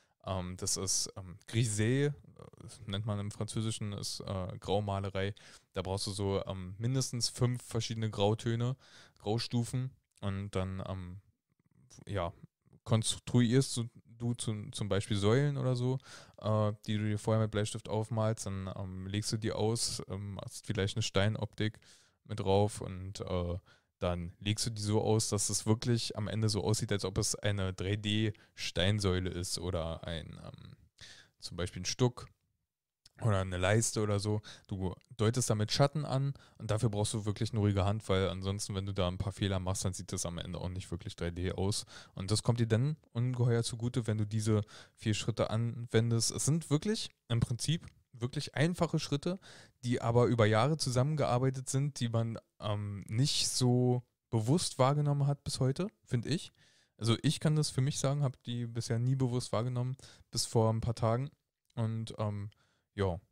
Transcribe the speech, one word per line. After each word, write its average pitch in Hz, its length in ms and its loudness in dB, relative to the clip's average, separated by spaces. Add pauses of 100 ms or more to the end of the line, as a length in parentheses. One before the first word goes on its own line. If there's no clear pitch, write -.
(280)
Ähm, 90 300 -4
das - 180 -2
ist, - 400 -2
ähm, 92 220 -14 (100)
Grisé, 117 600 2
äh, 147 40 -2 (720)
nennt 104 200 -4
man 104 120 -2
im 101 120 -6
Französischen, 110 640 -4
ist, - 280 -8
äh, 95 380 -6
Graumalerei. 98 760 -2 (380)
Da 95 100 -4
brauchst 95 240 -2
du 107 40 -4
so, 98 360 0
ähm, 95 320 -8
mindestens 120 500 0
fünf 123 340 0
verschiedene 110 480 -4
Grautöne, 117 640 2 (420)
Graustufen. 120 720 0 (300)
Und 98 340 -4
dann, 95 320 -2
ähm, 92 340 -8 (840)
ja, 87 260 -2 (520)
konstruierst 120 920 2
du, 117 120 -4 (160)
du 117 300 -4
zum, 104 380 -6
zum 107 160 -4
Beispiel 101 280 0
Säulen 127 400 4
oder 127 200 0
so, 127 220 0 (400)
äh, 107 340 2 (140)
die 107 120 0
du 104 60 0
dir 107 140 0
vorher 110 240 2
mit 107 80 0
Bleistift 104 380 -2
aufmalst. 110 580 0
Dann, 95 300 -4
ähm, 92 300 -8
legst 101 260 -2
du 113 40 0
die 107 160 -2
aus, 113 560 -2
ähm, 98 340 -8
hast - 240 -12
vielleicht 98 300 -2
eine 107 60 -2
Steinoptik 107 760 0 (460)
mit 104 160 -8
drauf 98 400 4
und, 92 400 -8
äh, 87 380 -2 (400)
dann 87 400 -2
legst 104 280 0
du - 40 -2
die 107 120 -6
so 104 200 2
aus, 110 260 4
dass 104 220 0
es - 160 -2
wirklich 113 500 2
am 104 120 -4
Ende 107 200 0
so 98 140 0
aussieht, 107 300 0
als 98 120 0
ob 95 140 -2
es 107 160 0
eine 98 380 -2
drei 92 240 -2
D 107 360 2 (220)
Steinsäule 92 760 2
ist 87 280 -4
oder 82 480 -4
ein, - 380 -8
ähm, - 320 -18 (640)
zum - 160 -12
Beispiel 90 260 -4
ein - 40 -6
Stuck - 420 0 (920)
oder 101 200 2
eine 92 180 -2
Leiste 110 420 4
oder 104 200 2
so. 104 200 0 (280)
Du 92 260 -4 (220)
deutest 117 340 2
damit 107 220 0
Schatten 143 320 2
an 135 300 0 (240)
und 107 120 -10
dafür 107 200 2
brauchst 104 240 0
du 107 100 -4
wirklich 107 260 -2
eine 113 80 0
ruhige 101 260 4
Hand, 104 240 -2
weil 95 200 4
ansonsten, 98 480 -4
wenn 95 100 -4
du 101 80 -6
da 95 140 2
ein 90 100 -2
paar 98 140 -4
Fehler 98 260 0
machst, 92 260 -2
dann 95 80 0
sieht - 200 -8
das 90 140 -4
am 87 120 -6
Ende 87 220 -6
auch 87 80 -4
nicht 90 240 -8
wirklich - 240 -8
drei 85 140 -2
D 87 220 -2
aus. 95 320 -2 (300)
Und 95 160 -6
das 107 140 2
kommt 117 160 2
dir 113 80 2
dann 127 280 2 (160)
ungeheuer 120 520 2
zugute, 117 420 -2
wenn 107 120 2
du 107 80 0
diese 107 360 4 (320)
vier 110 200 0
Schritte - 360 0
anwendest. 113 800 2
Es - 140 -4
sind 160 260 2
wirklich 208 400 0 (180)
im 117 120 2
Prinzip 139 460 0 (340)
wirklich 131 340 -6
einfache 165 440 2
Schritte, 175 400 -2 (460)
die 120 160 2
aber 120 260 4
über 113 200 6
Jahre 113 300 4
zusammengearbeitet 131 920 0
sind, 139 320 0
die 120 80 2
man, 113 300 0 (220)
ähm, 104 480 -2
nicht 131 400 2
so 123 540 4 (280)
bewusst 117 480 2
wahrgenommen 143 480 4
hat 143 180 0
bis - 160 -4
heute, 139 280 2 (160)
finde - 240 -2
ich. 156 240 -4 (440)
Also 110 260 2
ich - 180 2
kann 151 160 4
das 151 140 2
für - 100 -2
mich 143 180 0
sagen, 143 240 0
hab 131 200 -2
die 120 240 -4
bisher 117 320 -2
nie 123 160 2
bewusst 127 380 0
wahrgenommen, 123 440 -2 (340)
bis - 160 -2
vor 110 260 4
ein 113 80 0
paar 117 160 -2
Tagen. 120 340 0 (440)
Und, 113 440 -2
ähm, 104 320 -4 (440)
ja, 95 260 0 (120)